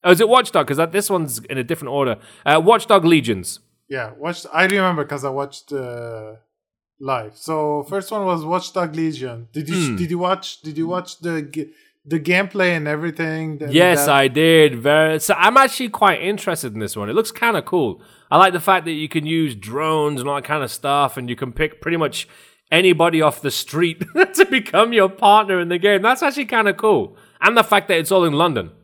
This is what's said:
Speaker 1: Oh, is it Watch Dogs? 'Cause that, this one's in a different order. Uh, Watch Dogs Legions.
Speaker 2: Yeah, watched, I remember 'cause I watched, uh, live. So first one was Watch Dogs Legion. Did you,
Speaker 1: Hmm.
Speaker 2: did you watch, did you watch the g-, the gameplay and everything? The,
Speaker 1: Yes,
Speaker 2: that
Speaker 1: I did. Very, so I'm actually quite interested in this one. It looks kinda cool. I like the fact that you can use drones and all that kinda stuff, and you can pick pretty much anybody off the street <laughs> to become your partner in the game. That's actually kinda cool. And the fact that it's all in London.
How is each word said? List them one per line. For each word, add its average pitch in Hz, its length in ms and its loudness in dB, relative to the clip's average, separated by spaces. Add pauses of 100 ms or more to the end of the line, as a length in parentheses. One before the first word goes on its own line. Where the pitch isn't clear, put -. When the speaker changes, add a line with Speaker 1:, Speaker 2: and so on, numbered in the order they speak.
Speaker 1:
Oh, 180 80 2
is 180 100 6
it 220 80 4
Watch 240 220 4
Dogs? 151 160 0
'Cause 139 120 -4
that, 165 120 0
this 202 180 -2
one's 156 300 -4
in 131 200 -10
a 123 60 -4
different 139 280 -8
order. 131 240 0 (280)
Uh, 151 200 4
Watch 214 240 4
Dogs 190 180 4
Legions. 117 540 0 (300)
Speaker 2:
Yeah, 120 280 -8
watched, 165 340 -10
I 165 140 2
remember 185 380 0
'cause 143 200 -8
I 139 60 -4
watched, 139 420 -8
uh, 120 640 -10 (680)
live. 123 360 -6
So 151 520 -4
first 190 240 -6
one 208 120 -4
was 170 200 -2
Watch 175 280 -6
Dogs 165 240 -4
Legion. 127 560 -8
Did 147 160 -8
you, 170 60 -4 (140)
Speaker 1:
Hmm. 110 80 -4
Speaker 2:
did 165 140 -4
you 175 80 -4
watch, 180 440 -4
did 151 160 -12
you 165 80 -4
watch 180 400 -8
the 160 160 -6
g-, 151 280 -10 (340)
the 156 160 -4
gameplay 180 560 0
and 151 100 -4
everything? 160 720 -6
The, 147 140 -8
Speaker 1:
Yes, 160 340 4
Speaker 2:
that 147 80 4
Speaker 1:
I 139 140 4
did. 151 500 4
Very, 156 400 2
so 190 180 0
I'm 202 200 4
actually 269 320 2
quite 196 340 2
interested 175 520 -4
in 110 60 -10
this 104 160 -8
one. 104 140 -8
It 131 40 -6
looks 220 180 -2
kinda 226 300 -2
cool. 135 380 -4 (300)
I 143 80 2
like 185 140 6
the 175 80 -4 (100)
fact 180 140 2
that 165 80 -8
you 151 160 -8
can 156 180 -4
use 160 280 -2
drones 147 680 -4
and 135 80 -6
all 143 80 -4
that 139 80 -8
kinda 151 240 -4
stuff, 143 480 -2
and 123 120 -10
you 120 80 -6
can 127 160 -8
pick - 280 -6
pretty 170 160 -4
much 151 320 -4 (420)
anybody 170 500 4
off 151 220 0
the 139 80 -4
street 165 540 -4 (100)
<laughs> 370 200 2
to 349 100 6
become 233 480 0
your 196 160 4
partner 202 500 4
in 170 100 -2
the 175 100 -2
game. 196 240 2
That's 247 200 0
actually 277 240 -4
kinda 208 280 0
cool. 190 420 0 (240)
And 226 160 4
the 220 80 6
fact 202 240 0
that 175 100 2
it's 165 140 -2
all 185 120 4
in 151 100 0
London. 143 360 0 (120)